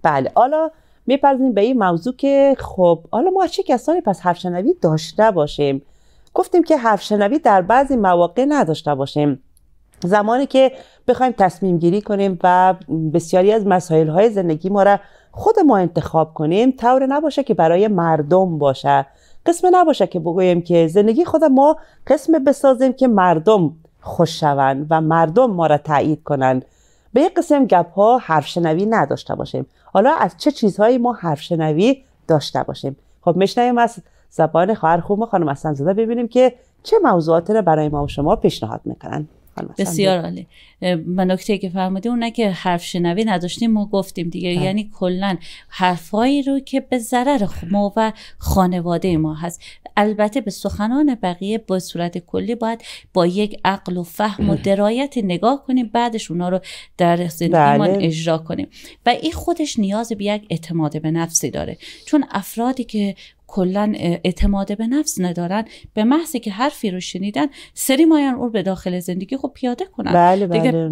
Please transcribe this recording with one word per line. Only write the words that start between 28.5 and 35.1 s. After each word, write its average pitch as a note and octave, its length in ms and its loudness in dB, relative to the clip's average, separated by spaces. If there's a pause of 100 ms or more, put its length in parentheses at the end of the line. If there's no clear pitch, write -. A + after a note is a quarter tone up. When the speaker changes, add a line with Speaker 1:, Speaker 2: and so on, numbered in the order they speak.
Speaker 1:
نداشته E3 500 -2
باشیم. C3+ 300 -8 (200)
حالا B3 300 2
از G3+ 220 -2
چه D4 140 0
چیزهایی A3 460 2
ما A#3+ 160 0
حرف D#3+ 280 -4
شنوی E3 600 0 (240)
داشته D3 360 0
باشیم؟ C#3 320 -8 (260)
خب، E3+ 140 2
می‌شنویم A#3+ 420 2
از A#3 180 2 (340)
زبان E3 440 0
خواهر E3 260 2
خوب G3+ 260 -2